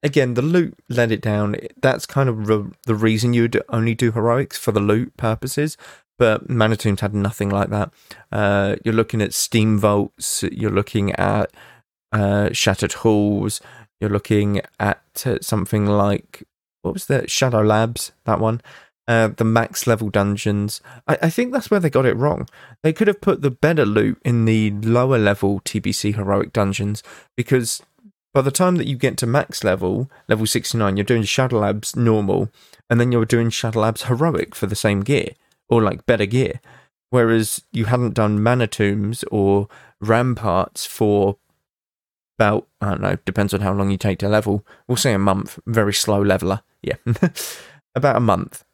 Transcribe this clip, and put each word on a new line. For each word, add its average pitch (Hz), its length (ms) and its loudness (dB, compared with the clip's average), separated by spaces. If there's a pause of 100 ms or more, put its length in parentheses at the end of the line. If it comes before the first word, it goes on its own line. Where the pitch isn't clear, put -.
Again, 139 300 0
the 120 80 0
loot 165 380 0 (100)
let 120 240 0
it 104 80 -2
down. 104 360 -2 (260)
That's - 240 0
kind 135 240 0
of 110 180 -4
re-, 107 240 0 (140)
the 113 80 2
reason 110 400 2
you'd 117 340 2
only 113 260 0
do 117 180 0
heroics, 117 440 -2
for - 160 -4
the 104 80 2
loot 104 380 0
purposes, 131 580 -4 (400)
but 110 320 2
Mana 110 300 2
Tombs 101 240 0
had 104 120 -4
nothing 101 360 -2
like 101 180 0
that. 104 240 -4 (400)
Uh, 101 500 0
you're 113 120 -2
looking 113 260 0
at 101 140 -2
Steam 110 420 2
Vaults, 104 680 0
you're 104 260 -4
looking 101 420 -2
at, 98 400 -2 (600)
uh, 101 400 2
Shattered - 420 -2
Halls, 104 680 0 (400)
you're 107 80 -4
looking 101 540 0 (160)
at, 101 240 -2 (240)
uh, 123 160 -2
something 104 420 0
like, 101 600 0 (360)
what - 140 -6
was - 100 -10
that? - 260 0
Shadow 120 300 2
Labs, 107 520 0 (120)
that 113 160 0
one. 110 220 -2 (440)
Uh, 113 220 2
the 110 160 -2
max 113 420 0
level 113 220 0
dungeons. 101 720 -2 (280)
I, - 140 0
I 165 80 2
think 247 220 -2
that's 262 180 -4
where 208 100 2
they 160 100 0
got 131 160 2
it 110 100 2
wrong. 139 320 -2 (340)
They 156 120 2
could 214 140 2
have 202 120 -2
put 190 220 0
the 139 80 2
better 147 340 2
loot 107 400 2
in 117 220 2
the 110 240 2
lower 117 480 2
level 101 460 2
T - 140 -4
B 101 140 -4
C 104 200 -2
heroic 101 420 -2
dungeons, 101 480 -2 (340)
because 123 460 -2 (500)
by 139 100 2
the 135 100 0
time 180 240 2
that 165 100 -2
you 135 100 -4
get 123 200 -2
to 123 100 -4
max - 380 -2
level, 98 440 0 (200)
level 110 180 0
sixty-nine, 104 500 -2
you're 104 60 0
doing 113 220 0
Shadow 123 340 0
Labs 104 380 -4
normal, 107 520 2 (400)
and 117 120 2
then 123 100 2
you're 117 140 2
doing 117 260 2
Shadow 113 300 -4
Labs 110 240 0
heroic 135 500 -2
for 104 140 -4
the 101 80 -4
same 101 240 0
gear, 123 300 -2 (380)
or, 117 140 4
like, - 240 -2
better 107 200 2
gear. 117 340 -2 (480)
Whereas 113 540 2 (100)
you 110 140 -2
hadn't 120 280 0
done 104 260 2
Mana 117 280 2
Tombs 104 640 -2
or 101 340 2 (340)
Ramparts 110 840 -2
for 101 520 0 (1000)
about, 107 300 2 (120)
I 101 100 -2
don't 95 120 -4
know, 98 220 -2
depends 101 280 -2
on 101 100 -2
how 95 100 0
long 98 180 0
you 98 60 0
take 98 240 -2
to 101 80 -2
level. 104 360 0 (220)
We'll 123 100 0
say 120 160 0
a 98 60 2
month, 98 480 -2
very 110 260 0
slow 101 300 0
leveler. 101 400 0 (180)
Yeah. - 180 -6 (460)
<laughs> - 520 -18
About 131 180 2
a 120 60 2
month. 95 420 0 (120)